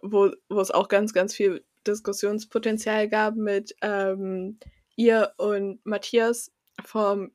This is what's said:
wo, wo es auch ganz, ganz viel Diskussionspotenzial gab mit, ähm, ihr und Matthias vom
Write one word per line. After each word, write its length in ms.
wo, 300
wo 100
es 120
auch 160
ganz, 260
ganz 220
viel 280
Diskussionspotenzial 1200
gab 280
mit, 480
ähm, 720
ihr 420
und 480
Matthias 640
vom 520